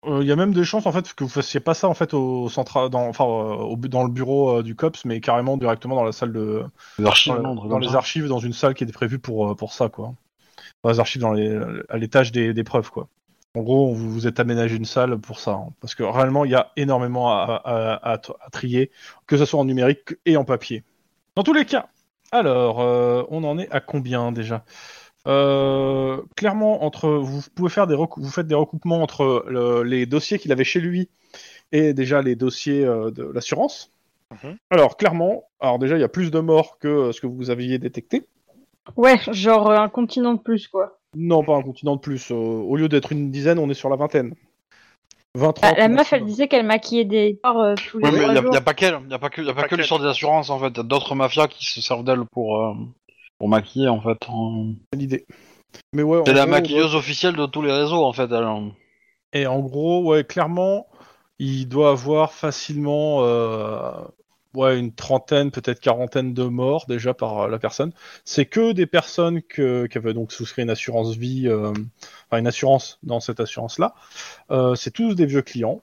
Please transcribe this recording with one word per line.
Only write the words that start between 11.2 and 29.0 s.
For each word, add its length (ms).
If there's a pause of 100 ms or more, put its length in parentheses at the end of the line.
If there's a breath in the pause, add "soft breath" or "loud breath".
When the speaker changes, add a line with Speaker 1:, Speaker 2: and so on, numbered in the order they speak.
Speaker 1:
dans 140
les, 200 (360)
à 80
l'étage 340
des, 220
des 100
preuves, 260
quoi. 180 (480)
En 60
gros, 280
on 20
vous, 180
vous 180
êtes 120
aménagé 360
une 100
salle 320
pour 220
ça, 100
hein, 180 (120)
parce 160
que 80
réellement, 420
il 60
y 20
a 220
énormément 560
à, 320
à, 480
à, 20
à 40 (320)
trier, 400 (360 loud breath)
que 100
ce 80
soit 160
en 40
numérique 500 (100)
et 120
en 80
papier. 400 (520)
Dans 60
tous 100
les 140
cas, 220 (440)
alors, 480
euh, 480
on 160
en 140
est 140
à 80
combien 520
déjà ? 320 (640 loud breath)
Euh, 960 (140)
clairement, 480
entre, 260
vous 320 (120)
pouvez 160
faire 160
des 80
recou-, 280
vous 80
faites 160
des 80
recoupements 480